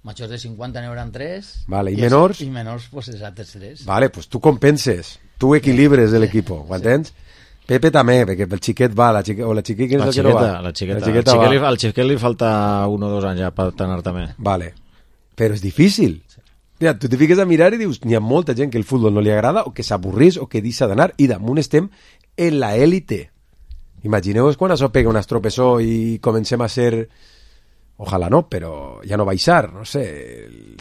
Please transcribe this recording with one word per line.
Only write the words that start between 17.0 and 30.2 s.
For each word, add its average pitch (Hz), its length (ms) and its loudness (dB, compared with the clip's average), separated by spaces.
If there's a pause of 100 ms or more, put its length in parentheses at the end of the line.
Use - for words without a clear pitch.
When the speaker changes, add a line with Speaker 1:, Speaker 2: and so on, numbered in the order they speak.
Speaker 2:
te 127 100 0
fiques 156 200 6
a 196 60 2
mirar 175 300 4
i - 40 -4
dius, 190 260 -6
n'hi 113 100 2
ha 110 60 2
molta 135 340 0
gent 135 180 -4
que 117 60 -2
el 104 60 -2
futbol 113 280 2
no 104 80 2
li 104 100 2
agrada, 123 360 0
o 131 80 -14
que - 80 -10
s'avorrís, 107 560 2
o - 100 -10
que 110 140 -4
deixa 120 240 -2
d'anar, 120 320 2
i 139 80 6
damunt 113 320 -2
estem 160 320 0 (460)
en 160 240 0
la 107 160 -2
élite. 143 540 0 (760)
Imagineu-vos 104 520 0
quan 185 140 -2
això 135 220 0
pega 120 180 2
un 110 60 0
estropessó 117 640 0
i 113 400 -2
comencem 113 420 -2
a 113 60 -4
ser, 113 400 -2 (880)
ojalà 92 320 -4
no, 165 180 2
però 71 560 -12
ja 101 120 -6
no 104 80 0
baixar, 98 480 0
no 101 120 -18
sé, 69 640 -10